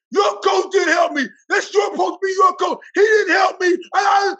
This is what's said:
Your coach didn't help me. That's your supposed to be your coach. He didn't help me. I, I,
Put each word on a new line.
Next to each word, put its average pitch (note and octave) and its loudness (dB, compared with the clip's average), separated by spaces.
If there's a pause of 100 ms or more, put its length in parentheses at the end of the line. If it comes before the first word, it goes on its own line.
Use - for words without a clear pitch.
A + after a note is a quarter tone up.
(120)
Your G4+ 0
coach F#4+ -2
didn't F4 2
help E4+ 0
me. C#4+ -4 (240)
That's - -4
your G4+ 0
supposed F4 -4
to G4 -6
be F#4+ -2
your F#4 4
coach. F4+ -4 (140)
He F4+ 2
didn't G#4 2
help F#4+ 0
me. F4+ 0 (160)
I, F#4 0
I, G4 0